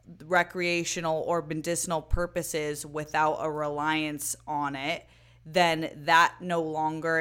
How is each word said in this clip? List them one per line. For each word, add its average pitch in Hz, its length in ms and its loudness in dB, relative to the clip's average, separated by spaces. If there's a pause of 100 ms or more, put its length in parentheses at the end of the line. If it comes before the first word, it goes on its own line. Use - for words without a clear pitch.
(240)
recreational 170 1000 0
or 165 160 0
medicinal 160 580 -2
purposes 160 880 -2
without 156 540 0
a 156 100 -2
reliance 151 840 -2 (120)
on 147 280 -4
it, 151 320 -6 (380)
then 160 460 2 (160)
that 165 340 8
no 175 220 -2
longer 156 580 0